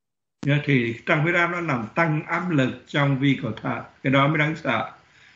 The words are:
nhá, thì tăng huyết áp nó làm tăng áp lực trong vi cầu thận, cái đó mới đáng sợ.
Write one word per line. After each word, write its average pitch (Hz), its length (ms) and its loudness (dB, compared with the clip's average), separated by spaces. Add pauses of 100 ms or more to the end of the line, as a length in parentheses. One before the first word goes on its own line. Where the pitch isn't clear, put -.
(460)
nhá, 143 180 4
thì 120 280 2
tăng 151 300 0
huyết 170 120 2
áp 175 140 2
nó 175 120 -4
làm 139 240 -2 (100)
tăng 156 320 0
áp 180 240 -4
lực 131 360 0
trong 143 320 0
vi 135 240 2
cầu 113 100 -4 (100)
thận, 120 200 -6 (200)
cái 135 100 0
đó 139 160 4
mới 156 100 0
đáng 156 260 0
sợ. 113 260 -2 (460)